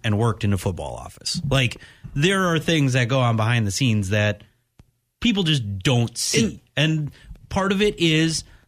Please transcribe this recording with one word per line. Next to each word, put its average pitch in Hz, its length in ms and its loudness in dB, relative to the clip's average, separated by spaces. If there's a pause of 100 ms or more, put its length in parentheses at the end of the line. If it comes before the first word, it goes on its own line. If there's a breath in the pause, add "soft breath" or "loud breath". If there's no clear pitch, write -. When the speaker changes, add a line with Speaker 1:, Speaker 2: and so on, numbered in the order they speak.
Speaker 1:
and 104 160 0
worked 110 260 0
in 101 80 2
a 98 60 0
football 80 360 -6
office. - 540 -8
Like, 131 280 0 (380 loud breath)
there 185 320 2
are 165 120 2
things 147 360 2
that 127 140 0
go 135 120 0
on 117 160 2
behind 113 300 0
the 98 40 0
scenes 107 400 0
that 104 320 0 (760)
people 208 220 2
just 120 380 -2
don't 120 360 0
see. - 460 -2 (140)
Speaker 2:
And 151 140 0 (100)
Speaker 1:
And 143 100 -6 (400 loud breath)
part 196 220 0
of 196 100 0
it 208 180 0
is 160 440 2 (240 soft breath)